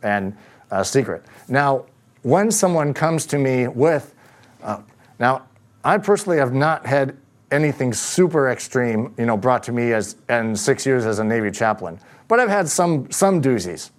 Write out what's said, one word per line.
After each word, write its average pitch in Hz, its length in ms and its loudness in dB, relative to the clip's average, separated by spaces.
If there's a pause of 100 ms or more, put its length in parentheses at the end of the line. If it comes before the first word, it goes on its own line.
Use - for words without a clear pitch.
and, 101 340 -2 (360)
uh, 98 120 0
secret. 101 400 -2 (240)
Now, 139 380 0 (380)
when 185 260 2
someone 165 460 0
comes 160 320 0
to 143 100 -2
me 131 300 2
with, 143 480 0 (480)
uh, 104 160 -8 (400)
now, 127 240 0 (400)
I 196 160 2
personally 196 400 0
have 127 140 0
not 147 340 0
had 139 280 0 (360)
anything 143 420 0
super 156 560 0
extreme, 117 720 -2
you 117 80 0
know, 113 100 2
brought 123 260 0
to 120 80 -8
me 120 220 0
as, 107 220 -4 (140)
in 113 260 0
six 127 280 0
years 127 220 0
as 107 140 0
a 110 40 -2
Navy 107 280 0
chaplain, 98 480 -2 (280)
but 226 120 4
I've 240 100 2
had 196 180 0
some, 165 440 0
some 196 280 2
doozies 110 600 -2